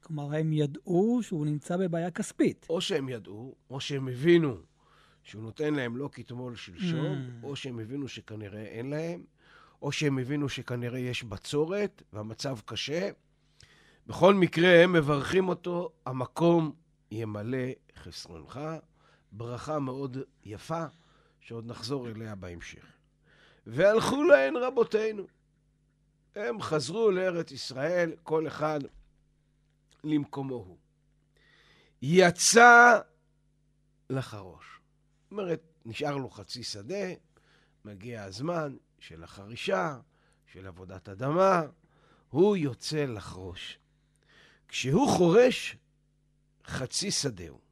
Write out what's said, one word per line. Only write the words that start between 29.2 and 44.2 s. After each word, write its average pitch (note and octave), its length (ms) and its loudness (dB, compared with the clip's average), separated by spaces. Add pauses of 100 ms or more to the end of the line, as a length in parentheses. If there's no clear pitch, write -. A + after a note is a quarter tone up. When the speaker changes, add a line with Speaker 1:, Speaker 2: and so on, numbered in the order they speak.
Speaker 2:
למקומו C#3+ 500 -4
הוא. F#2 220 -14 (1300)
יצא A3 960 10 (1120)
לחרוש. G#2 720 -10 (440)
זאת - 80 -20
אומרת, F3+ 280 -6 (240)
נשאר C#3 320 -6
לו B2+ 140 -8
חצי A2 320 -14
שדה, D3 460 -8 (760)
מגיע G#2 380 -14
הזמן C#3 540 -6 (220)
של E2 260 -20
החרישה, C3 760 -6 (480)
של F#2+ 200 -18
עבודת F#2 420 -16
אדמה, D#3+ 540 2 (640)
הוא G3 280 4
יוצא D3 480 -4
לחרוש. F#2+ 760 -12 (880)